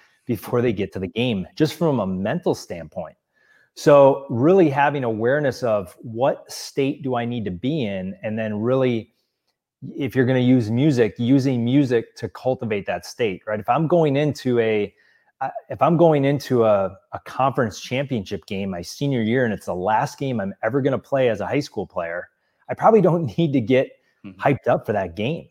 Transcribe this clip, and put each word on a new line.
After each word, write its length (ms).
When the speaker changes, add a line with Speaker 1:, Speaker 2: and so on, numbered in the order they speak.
Speaker 1:
before 340
they 120
get 200
to 60
the 80
game, 400
just 180
from 260
a 60
mental 480
standpoint. 640
So 540
really 400
having 340
awareness 600
of 380
what 520
state 500
do 120
I 100
need 200
to 60
be 340
in, 380
and 160
then 220
really, 540
if 180
you're 120
gonna 140
use 300
music, 480
using 460
music 520
to 120
cultivate 580
that 200
state, 400
right? 140
If 80
I'm 180
going 300
into 420
a, 340
uh, 100
if 100
I'm 160
going 280
into 400
a, 320
a 80
conference 600
championship 640
game 240
my 120
senior 400
year, 220
and 100
it's 120
the 80
last 440
game 220
I'm 140
ever 160
gonna 180
play 300
as 120
a 60
high 140
school 260
player, 420
I 60
probably 260
don't 260
<laughs> 120
need 140
to 80
get 320
Speaker 2:
Mm-hmm. 160
Speaker 1:
hyped 280
up 180
for 60
that 240
game. 340